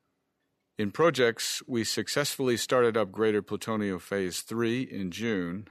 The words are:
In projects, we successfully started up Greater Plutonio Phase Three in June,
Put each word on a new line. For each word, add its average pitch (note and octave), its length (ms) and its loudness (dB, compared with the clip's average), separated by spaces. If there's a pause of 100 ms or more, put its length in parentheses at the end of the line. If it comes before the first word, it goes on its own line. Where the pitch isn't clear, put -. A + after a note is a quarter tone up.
(760)
In G2+ 140 -2
projects, C3 760 2
we A#2 200 0
successfully B2+ 720 0
started A#2+ 400 2
up G2 140 0
Greater G#2 300 2
Plutonio G#2 600 -4
Phase F#2+ 400 -2
Three A#2 400 -2
in G2 300 -6
June, G2 600 -4